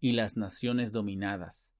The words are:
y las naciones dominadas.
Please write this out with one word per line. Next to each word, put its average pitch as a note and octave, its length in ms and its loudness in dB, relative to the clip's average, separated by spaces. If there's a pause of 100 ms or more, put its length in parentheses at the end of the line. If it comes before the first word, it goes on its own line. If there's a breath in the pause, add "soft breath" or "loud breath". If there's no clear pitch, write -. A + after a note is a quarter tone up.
y B2 120 4
las A2+ 240 2
naciones A#2+ 540 0
dominadas. G2 880 -4